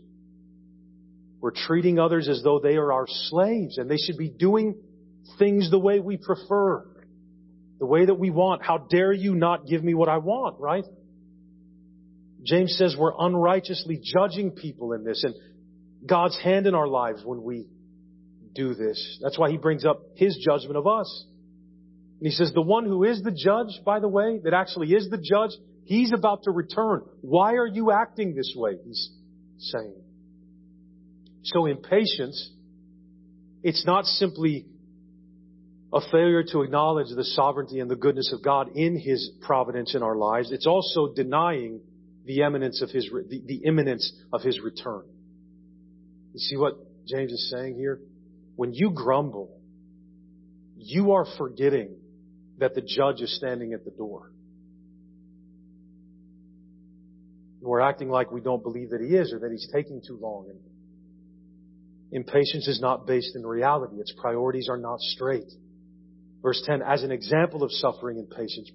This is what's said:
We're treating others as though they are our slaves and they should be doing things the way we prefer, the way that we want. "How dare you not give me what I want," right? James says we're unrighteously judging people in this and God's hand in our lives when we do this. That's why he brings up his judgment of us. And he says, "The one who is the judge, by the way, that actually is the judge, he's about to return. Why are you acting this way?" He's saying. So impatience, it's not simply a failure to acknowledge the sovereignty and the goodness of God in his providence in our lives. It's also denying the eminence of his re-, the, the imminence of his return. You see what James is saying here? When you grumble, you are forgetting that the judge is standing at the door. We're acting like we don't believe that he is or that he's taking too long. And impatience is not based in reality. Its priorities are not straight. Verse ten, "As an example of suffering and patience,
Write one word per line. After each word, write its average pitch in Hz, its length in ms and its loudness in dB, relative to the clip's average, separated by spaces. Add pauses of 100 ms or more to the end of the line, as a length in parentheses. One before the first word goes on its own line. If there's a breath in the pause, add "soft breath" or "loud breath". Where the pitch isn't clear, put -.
(1400)
We're 120 100 -2
treating 170 480 2
others 160 300 2
as 123 140 0
though 147 160 4
they 143 160 4
are 147 180 2
our 131 140 0
slaves 190 720 -2
and 127 120 -6
they 151 80 0
should 156 200 -4
be 160 120 -4
doing 196 460 2 (640)
things 202 320 4
the 190 80 6
way 202 200 4
we 190 180 -4
prefer, 190 680 0 (920)
the 131 60 -2
way 160 200 6
that 190 100 4
we 180 140 0
want. 175 340 2
"How 165 140 2
dare 180 340 2
you 196 240 0
not 170 300 2
give 160 180 -2
me 170 120 2
what 165 120 4
I 160 120 2
want," 208 400 -2
right? 160 260 -2 (1600)
James 170 340 0
says 175 200 2
we're 160 200 2
unrighteously 175 840 0
judging 190 500 0
people 120 420 -8
in 110 100 -6
this 113 220 -4
and 120 100 -4 (720 loud breath)
God's 175 360 2
hand 196 260 2
in 185 80 4
our 151 120 2
lives 120 380 -2
when 120 180 -8
we 117 240 -8 (880)
do 131 180 -2
this. 107 480 -4
That's 139 160 -4
why 160 120 4
he 160 80 0
brings 156 260 0
up 151 180 2 (140)
his 190 320 4
judgment 143 300 2
of 147 100 0
us. 214 380 0 (960)
And 156 80 -2
he 151 60 4
says, 165 200 2
"The 170 80 4
one 220 240 2
who 190 200 4
is 220 180 0
the 220 80 -2
judge, 196 540 0
by 208 160 2
the 208 80 0
way, 208 340 2
that 160 100 2
actually 180 400 0
is 202 160 4
the 214 80 -2
judge, 196 340 2 (340)
he's 226 260 2
about 208 320 2
to 202 80 0
return. 180 520 -2 (180)
Why 180 320 4
are 240 140 2
you 220 240 2
acting 208 440 0
this 131 220 -4
way?" 104 260 -2
He's 117 260 -10 (480)
saying. 107 380 -10 (1500)
So 170 240 0
impatience, 143 840 -2 (1120)
it's 165 220 -2
not 190 200 2
simply 156 600 0 (1300)
a 143 100 2 (100)
failure 170 400 4
to 156 100 2
acknowledge 147 540 2
the 123 80 -2
sovereignty 135 560 0
and 123 100 -4
the 127 60 -2
goodness 135 380 0
of - 100 -8
God 139 320 0
in 165 240 0
his 120 320 -2 (100)
providence 123 540 -2
in 120 80 -2
our 110 140 0
lives. 110 340 0
It's 135 160 -2
also 165 460 2
denying 131 640 -2 (460)
the 135 180 0
eminence 135 380 -2
of 123 80 -2
his 110 200 -4
re-, 123 180 -8
the, 127 180 -10
the 131 200 -8
imminence 147 480 2 (200 loud breath)
of 117 80 -4
his 127 180 0
return. 110 440 -10 (1300)
You - 60 -16
see 139 180 -6
what 139 160 0 (340)
James 131 240 -4
is 120 180 -8
saying 127 260 -8
here? 135 260 -6 (560)
When 123 160 -2
you 180 180 0
grumble, 127 640 -2 (1200)
you 196 360 2
are 180 120 4 (120)
forgetting 123 580 0 (640)
that 131 160 0
the 131 60 -2
judge 135 400 0
is 117 160 -6
standing 120 340 -6
at 110 140 -10
the 98 60 -12
door. 104 380 -14 (3250)
We're 123 200 0
acting 139 280 0
like 127 220 0
we 120 100 -10
don't 123 200 -4
believe 120 280 -10
that 117 100 -6
he 135 160 0
is 147 180 0
or 110 60 -10
that 117 120 -8
he's 110 220 -12
taking 143 320 -4
too 120 160 -18
long. 101 280 -12
And 95 100 -20 (1500)
impatience 139 560 -2
is 127 120 -2
not 127 280 -2
based 127 280 -2
in 117 100 -12
reality. 120 500 -2
Its 104 240 -12
priorities 123 500 -2
are 123 80 -4
not 120 220 -8
straight. 131 520 -6 (920)
Verse 127 240 0
ten, 139 160 0
"As 139 220 0
an 135 80 -4
example 147 520 0
of 120 80 -2
suffering 120 460 -4
and 110 120 -12
patience, 110 460 -10